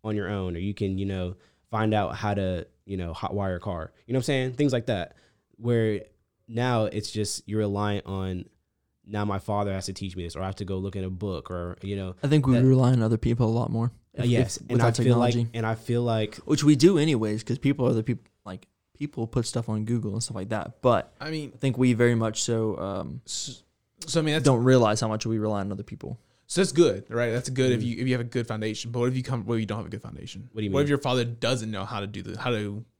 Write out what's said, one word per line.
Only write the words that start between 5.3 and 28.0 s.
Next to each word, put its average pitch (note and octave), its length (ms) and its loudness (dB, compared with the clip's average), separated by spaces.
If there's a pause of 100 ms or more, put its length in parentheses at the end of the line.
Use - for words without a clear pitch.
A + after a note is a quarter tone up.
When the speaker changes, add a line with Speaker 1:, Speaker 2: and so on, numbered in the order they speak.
Speaker 1:
where A2+ 440 0 (460)
now A#2+ 380 0
it's G#2 260 -4
just, - 360 -4
you're G#2+ 120 -2
reliant G2+ 460 -2
on, F#2 400 -4 (640)
now G#2 160 -4
my G2 140 -2
father G2+ 340 -2
has F#2+ 140 -6
to F#2+ 60 -8
teach F#2 220 -8
me F2+ 80 -6
this, E2+ 120 -10
or F#2 60 -6
I F#2 40 -4
have F#2+ 120 -6
to G2+ 80 -6
go F#2+ 120 -4
look F#2+ 180 -6
in F#2+ 80 -4
a F#2 60 -4
book, F#2 400 -6
or, F2 320 -6
you G2+ 140 -6
know, F#2 280 -6
Speaker 2:
I D3 40 -2
think D3 180 4
we C3 100 6
Speaker 1:
that B2 80 6
Speaker 2:
rely C3 280 6
on B2 100 4
other A2 160 2
people A#2 300 2
a A2+ 40 2
lot A#2 200 0
more A2+ 200 0 (260)
Speaker 1:
Uh, C3+ 60 -2
Speaker 2:
if, B2 60 2
Speaker 1:
yes, A#2+ 280 2
Speaker 2:
if, - 60 -14
Speaker 1:
and A#2+ 180 2
I B2 60 6
Speaker 2:
without A#2 160 2
Speaker 1:
feel A#2+ 140 6
like, A#2+ 160 4
Speaker 2:
technology. A#2 240 0
Speaker 1:
and A2+ 80 -2
I A2+ 100 0
feel A#2 280 -2
like A2 320 0 (100)
Speaker 2:
Which D3+ 180 2
we D3+ 120 8
do E3 220 6
anyways, A2 460 2
'cause - 140 -2
people C#3 300 2
are A#2 60 2
the A2+ 100 0
peop-, - 240 -4 (180)
like, F#2+ 220 -14 (300)
people C3+ 300 -6
put A2+ 180 -2
stuff A#2+ 240 -6
on G#2+ 160 -2
Google A2 280 -2
and A#2 100 -4
stuff G#2+ 120 -8
like G2 140 -8
that, - 320 -8
but A#2+ 380 2
Speaker 3:
I D3+ 120 -10
mean, D3+ 220 -8
Speaker 2:
I - 40 -20
think B2+ 200 0
we B2+ 160 6
very A#2+ 220 6
much A2+ 280 0
so, A2 360 -2
um, F#2+ 460 -8
Speaker 3:
s-, - 380 -10 (420)
so, C3 140 0
I D#3 40 0
mean, D3+ 120 0
that's C#3 100 0
Speaker 2:
don't A#2+ 180 6
realize A#2+ 380 6
how A2+ 60 0
much A2 180 -2
we A2+ 120 0
rely G#2+ 240 0
on G2+ 100 -4
other G#2 120 -8
people. - 340 -12 (300)
Speaker 3:
So - 140 0
that's - 100 2
good, D#3 380 4
right? A#2 220 0
That's B2 180 -4
good B2+ 240 2
if A2 80 0
Speaker 1:
Mm. - 40 -2
Speaker 3:
you, A#2 160 -4